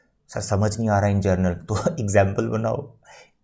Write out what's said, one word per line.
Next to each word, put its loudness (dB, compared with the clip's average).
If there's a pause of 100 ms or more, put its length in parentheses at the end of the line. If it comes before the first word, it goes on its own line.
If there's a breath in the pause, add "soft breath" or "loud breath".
(280 soft breath)
सर, -8
समझ 0
नहीं 0
आ 4
रहा 2
in 2
general, 2
तो -4
<laughs> -8
एग्जांपल 2
बनाओ। -4 (460 soft breath)